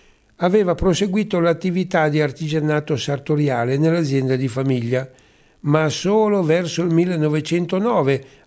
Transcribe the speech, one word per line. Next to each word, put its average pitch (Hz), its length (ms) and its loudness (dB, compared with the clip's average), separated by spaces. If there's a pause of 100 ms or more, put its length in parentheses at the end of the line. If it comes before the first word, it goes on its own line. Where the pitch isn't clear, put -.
(360)
aveva 180 400 2
proseguito 190 640 0
l'attività 170 680 0
di 151 120 0
artigianato 151 760 -2
sartoriale 139 800 0
nell'azienda 139 600 2
di 131 100 -2
famiglia, 127 640 -2 (520)
ma 156 260 2
solo 208 560 0
verso 160 380 0
il 170 120 0
millenovecentonove 160 1300 0 (220)